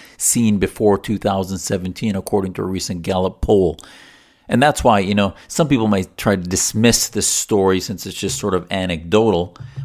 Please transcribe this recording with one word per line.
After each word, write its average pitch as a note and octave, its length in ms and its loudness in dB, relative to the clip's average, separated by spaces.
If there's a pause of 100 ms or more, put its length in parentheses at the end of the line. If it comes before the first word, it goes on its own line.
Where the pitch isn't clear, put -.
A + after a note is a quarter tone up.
(180)
seen A2 400 2
before G2 400 2
two G2+ 200 -4
thousand F#2+ 420 -2
seventeen, F#2+ 560 -4
according F#2 380 -2
to - 80 -6
a G2 40 -4
recent F#2 360 -6
Gallup F#2 400 -2
poll. F#2+ 360 2 (720)
And A#2+ 140 0
that's C#3+ 220 2
why, A2 160 4
you G2+ 160 0
know, G2+ 180 2 (140)
some E3 200 0
people A#2+ 200 2
might G2 300 -2
try G#2 180 2
to F#2 60 -2
dismiss G#2+ 680 0
this - 180 -4
story F#2+ 520 2
since F#2 260 -8
it's F#2+ 120 -10
just - 220 -4
sort G2+ 140 -2
of F2+ 180 -4
anecdotal, F#2 840 0 (280)